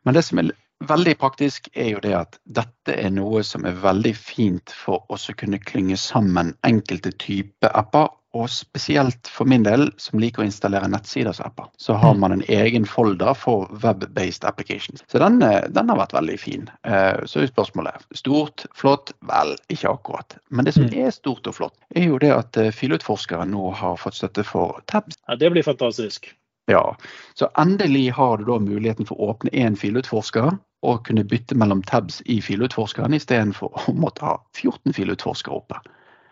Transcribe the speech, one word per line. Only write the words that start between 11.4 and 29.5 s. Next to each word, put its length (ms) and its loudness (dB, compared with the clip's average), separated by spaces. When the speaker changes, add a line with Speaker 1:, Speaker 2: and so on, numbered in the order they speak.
Speaker 1:
apper, 180 -16
så 160 2
har 160 8
Speaker 2:
Mm. 60 2
Speaker 1:
man 120 4
en 160 0
egen 380 2
folder 480 2
for 340 -2
web-based 600 -2
applications. 680 -8
Så 80 4
den, 220 6
eh, 260 4
den 220 0
har 80 2
vært 160 -2
veldig 260 -2
fin. 300 -10
Eh, 400 2
så 160 -2
er 100 2
spørsmålet 480 -4
stort, 600 -2
flott, 380 2
vel, 300 0
ikke 240 -4
akkurat. 460 -10
Men 120 2
det 120 4
som 100 6
Speaker 2:
Mm. 220 0
Speaker 1:
er 40 0
stort 360 -6
og 80 -8
flott, 200 -8
er 100 2
jo 140 2
det 120 4
at, 260 0
eh, 140 4
filutforskeren 760 -4
nå 240 -4
har 240 -4
fått 180 -8
støtte 300 -6
for 400 -2
tabs. 300 -4
Speaker 2:
Ja, 80 -4
det 160 4
blir 120 2
fantastisk. 680 -4
Speaker 1:
Ja, 260 4
så 220 0
endelig 560 2
har 240 2
du 80 -6
da 140 2
muligheten 480 -2
for 100 -8
å 160 0
åpne 200 -6